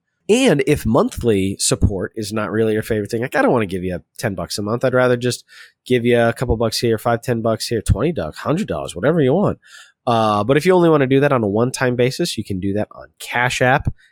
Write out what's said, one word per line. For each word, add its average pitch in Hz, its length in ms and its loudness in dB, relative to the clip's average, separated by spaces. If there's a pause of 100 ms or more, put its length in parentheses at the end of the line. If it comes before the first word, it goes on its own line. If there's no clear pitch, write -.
(300)
And 220 360 4
if 147 200 0
monthly 110 720 0
support 101 560 -2
is 104 180 -10
not 107 180 -4
really 110 220 0
your 107 100 -2
favorite 107 280 -4
thing, 113 100 -4
like, 127 160 -4
I 269 60 0
don't 240 100 2
wanna 113 140 2
give 90 180 -6
you 87 180 -6 (140)
ten 104 180 -4
bucks 87 220 -8
a 107 60 -4
month. 110 200 -4
I'd 127 120 0
rather 127 240 2
just 120 260 -4 (400)
give 120 220 0
you 120 120 4
a 117 140 4
couple 120 240 -4
bucks 113 220 -2
here, 113 180 0
five, 117 240 -2
ten 117 220 -4
bucks 110 260 -2
here, 110 140 -4
twenty 139 300 0
bucks, 82 260 -8
hundred 170 300 -4
dollars, 71 280 -6
whatever 147 240 0
you 131 140 2
want. 175 240 0 (480)
Uh, 110 380 2
but 135 120 2
if 151 80 0
you 185 80 4
only 175 160 6
wanna 147 200 4
do 135 100 4
that 139 140 2
on 123 100 2
a 104 60 2
one-time 123 480 0
basis, 127 420 0
you 107 60 -6
can 95 160 -6
do 98 140 -2
that 104 180 -4
on 65 160 -20 (100)
Cash - 420 -2
App 131 320 2 (200)